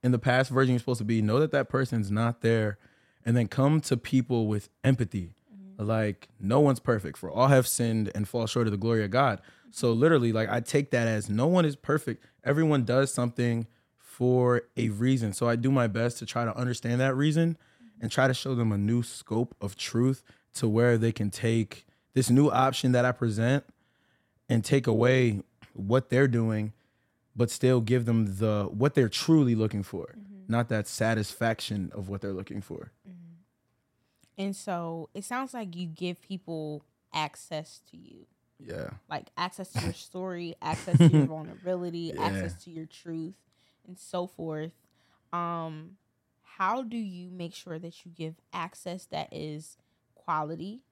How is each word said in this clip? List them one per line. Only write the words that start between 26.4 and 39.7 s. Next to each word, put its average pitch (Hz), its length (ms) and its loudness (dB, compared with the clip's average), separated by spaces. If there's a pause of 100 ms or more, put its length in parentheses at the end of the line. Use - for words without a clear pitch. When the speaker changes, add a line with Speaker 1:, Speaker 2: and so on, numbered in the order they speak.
Speaker 1:
but 117 160 0
still 127 300 2
give 117 240 0
them 113 320 2
the, 104 340 0
what 127 240 0
they're 123 140 4
truly 147 440 4
looking 110 300 0
for, - 340 -10
Speaker 2:
Mm-hmm. - 340 -12
Speaker 1:
not 117 180 0
that 107 180 -2
satisfaction 110 1080 -2
of 95 160 -10
what 98 120 -8
they're 98 120 -8
looking 98 280 -10
for. - 300 -14 (160)
Speaker 2:
Mm-hmm. 175 260 -20 (1040)
And 196 160 -4
so 170 580 -8
it 196 120 -12
sounds 254 280 -8
like 208 220 -12
you 180 120 -6
give 175 340 -8
people 156 640 -10 (300)
access 156 680 -8 (100)
to - 60 -20
you. - 280 -20 (340)
Speaker 1:
Yeah. - 320 -12 (180)
Speaker 2:
Like, - 280 -12
access 180 360 -8